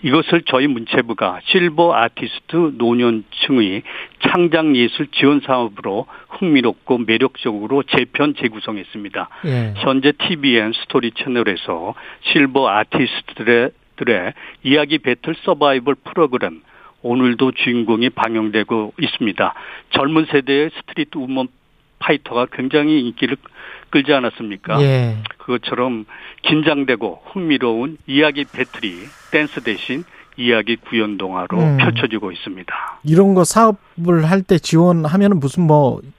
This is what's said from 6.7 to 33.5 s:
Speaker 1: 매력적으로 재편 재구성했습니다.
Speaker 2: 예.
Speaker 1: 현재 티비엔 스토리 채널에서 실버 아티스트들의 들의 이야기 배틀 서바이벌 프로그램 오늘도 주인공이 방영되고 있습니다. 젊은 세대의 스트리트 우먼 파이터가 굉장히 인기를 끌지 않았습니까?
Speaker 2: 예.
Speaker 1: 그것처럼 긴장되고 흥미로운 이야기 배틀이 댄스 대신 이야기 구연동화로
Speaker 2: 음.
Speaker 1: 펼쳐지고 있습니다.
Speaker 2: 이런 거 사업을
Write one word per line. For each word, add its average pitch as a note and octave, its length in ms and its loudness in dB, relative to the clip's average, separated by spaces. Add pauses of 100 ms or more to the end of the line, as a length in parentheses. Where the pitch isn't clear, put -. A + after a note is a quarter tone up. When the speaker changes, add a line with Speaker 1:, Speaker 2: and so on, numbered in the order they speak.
Speaker 1:
매력적으로 A2+ 840 -2
재편 C#3 540 -2
재구성했습니다. G#2 920 -8 (180)
Speaker 2:
예. A#2+ 300 -4
Speaker 1:
현재 C3+ 360 2
티비엔 B2+ 600 0 (120)
스토리 A#2+ 260 -2
채널에서 G2+ 840 -4 (380)
실버 C3+ 360 2
아티스트들의 A#2 1000 0 (260)
들의 A2 360 -2 (300)
이야기 D3 360 2
배틀 C3+ 360 -4 (100)
서바이벌 C#3 600 2
프로그램 B2 580 -2 (400)
오늘도 B2 500 2
주인공이 A#2+ 580 0
방영되고 A2 880 -2
있습니다. G#2 540 -2 (360)
젊은 D3+ 400 0
세대의 C#3+ 480 2
스트리트 - 400 -8
우먼 C3 300 -4 (500)
파이터가 B2+ 540 -2
굉장히 D3 560 0
인기를 C3 280 -4 (540)
끌지 C#3+ 220 0
않았습니까? A2+ 680 -2
Speaker 2:
예. B2 340 2 (220)
Speaker 1:
그것처럼 A#2+ 680 -4 (380)
긴장되고 C#3 800 0 (100)
흥미로운 C3+ 720 -2
이야기 C#3+ 380 0
배틀이 - 480 -8 (400)
댄스 D3+ 320 -2
대신 B2+ 400 -6 (320)
이야기 A#2 400 0
구연동화로 F#2+ 840 -4
Speaker 2:
음. D#3 200 2
Speaker 1:
펼쳐지고 A2 520 -2
있습니다. - 760 -12
Speaker 2:
이런 F#3+ 300 4
거 F#3 100 4
사업을 F3 840 2